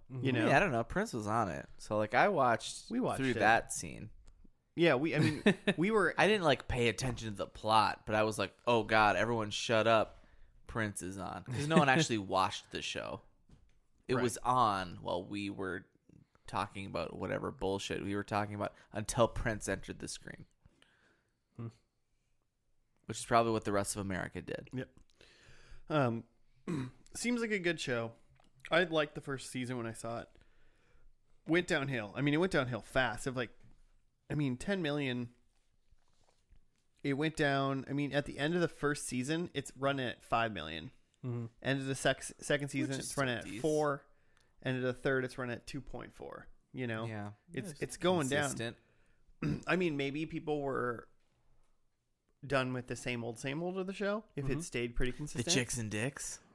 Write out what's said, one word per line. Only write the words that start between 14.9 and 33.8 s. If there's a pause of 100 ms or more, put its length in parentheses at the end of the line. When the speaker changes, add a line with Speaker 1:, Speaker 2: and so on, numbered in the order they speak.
Speaker 3:
while
we
were (600)
talking
about
whatever
bullshit
we
were
talking
about (180)
until
Prince
entered
the
screen. (1120)
Speaker 1:
Hmm. (1400)
Speaker 3:
Which
is
probably
what
the
rest
of
America
did.
Speaker 2:
Yep. (1000)
Um, (440)
<clears throat> (260)
seems
like
a
good
show. (580)
I
liked
the
first
season
when
I
saw
it. (1200)
Went
downhill.
I
mean,
it
went
downhill
fast.
Of,
like, (760)